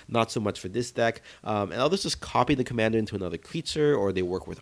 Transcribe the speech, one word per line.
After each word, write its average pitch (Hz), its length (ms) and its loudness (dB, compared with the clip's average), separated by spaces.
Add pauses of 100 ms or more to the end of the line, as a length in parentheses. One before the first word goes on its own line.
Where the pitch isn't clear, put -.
not 113 240 2
so - 80 -4
much 104 200 -2
for - 80 -8
this 117 220 -4
deck. 117 320 0 (220)
Um, 104 280 -2
and 98 80 -4
others 156 220 2
just - 180 -4
copy 123 360 2
the 127 80 2
commander 113 340 2
into 107 180 0
another 87 220 -4
creature, 151 580 0
or 98 160 2
they 92 120 2
work 90 240 -2
with 87 140 -10